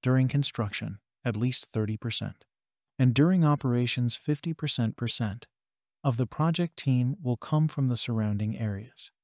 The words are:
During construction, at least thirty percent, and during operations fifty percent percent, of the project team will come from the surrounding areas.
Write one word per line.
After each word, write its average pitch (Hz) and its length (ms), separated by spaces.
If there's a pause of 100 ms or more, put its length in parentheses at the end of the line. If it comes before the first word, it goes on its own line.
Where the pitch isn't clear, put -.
During 131 260
construction, 110 680 (240)
at 117 140
least 123 300
thirty 107 320
percent, - 480 (520)
and 127 140
during 165 320
operations 123 720
fifty 151 380
percent 120 420
percent, 113 500 (560)
of 127 140
the 127 100
project 165 520
team 127 440
will 123 140
come 156 320
from 139 200
the 120 100
surrounding 107 600
areas. 107 520 (140)